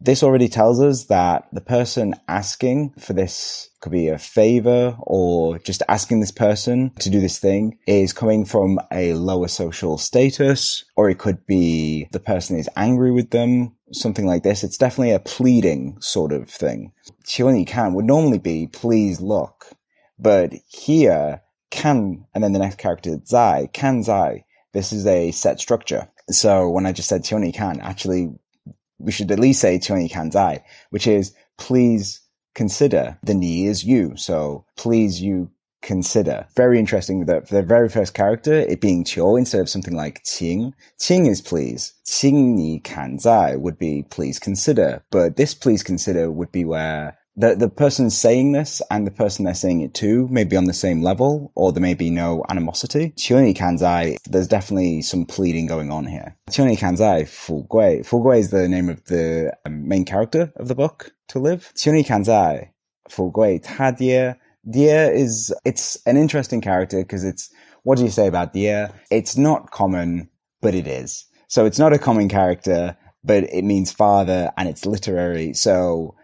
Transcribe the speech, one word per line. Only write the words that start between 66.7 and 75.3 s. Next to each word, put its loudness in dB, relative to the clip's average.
'cause -8
it's, -6
what 4
do 2
you 2
say 2
about -2
die? -2
It's -2
not 0
common, -2
but 0
it -4
is. -10
So 2
it's 0
not 6
a 4
common 2
character, 0
but 2
it -2
means 0
father 2
and -4
it's -8
literary. -4